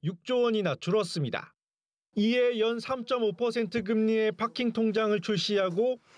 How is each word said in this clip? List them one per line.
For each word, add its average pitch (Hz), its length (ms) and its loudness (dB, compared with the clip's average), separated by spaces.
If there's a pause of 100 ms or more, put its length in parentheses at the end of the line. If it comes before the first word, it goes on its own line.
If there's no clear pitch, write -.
육 180 200 -6
조 247 180 0
원이나 214 340 2
줄었습니다. 170 760 -2 (640)
이에 240 440 2
연 226 180 0
삼점오 240 540 -2
퍼센트 226 500 -2
금리의 220 500 2
파킹 233 400 -2
통장을 220 480 2
출시하고 208 800 0 (200)